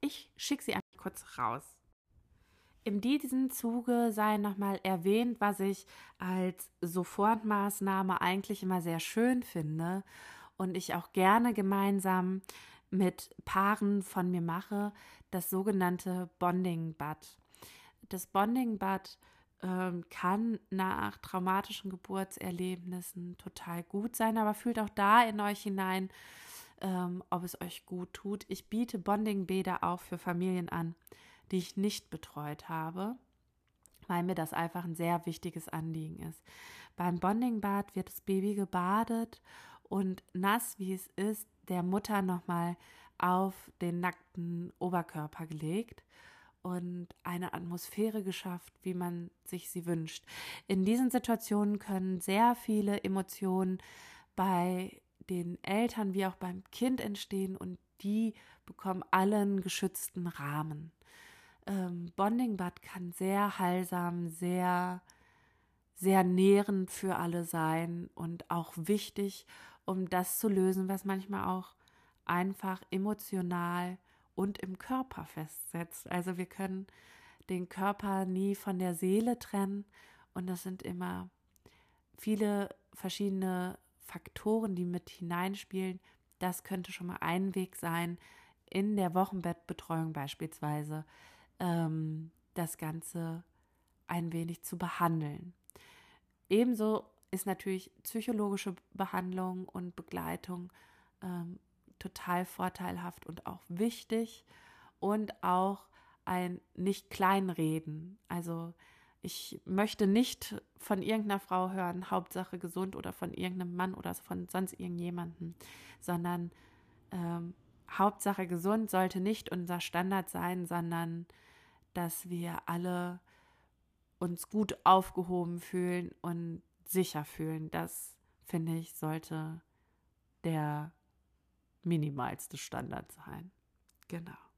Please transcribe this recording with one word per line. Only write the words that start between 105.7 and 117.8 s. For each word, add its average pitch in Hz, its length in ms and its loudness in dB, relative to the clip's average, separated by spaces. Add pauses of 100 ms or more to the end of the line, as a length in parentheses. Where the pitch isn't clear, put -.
ein 180 360 -2 (140)
Nicht-Kleinreden. 180 1400 0 (100)
Also 170 460 -6 (480)
ich - 420 -10
möchte 202 420 4
nicht 208 540 4 (180)
von 190 240 0
irgendeiner 208 380 0
Frau 185 300 0
hören, 185 400 -2
„Hauptsache 185 480 -2
gesund“, 180 380 -4
oder - 160 -6
von - 200 -6
irgendeinem 180 440 -4
Mann 185 180 0
oder 180 200 -6
von 180 340 -8
sonst 185 260 -2
irgendjemandem, 175 800 -6 (460)
sondern, 175 520 -2 (580)
ähm, 170 440 -4 (360)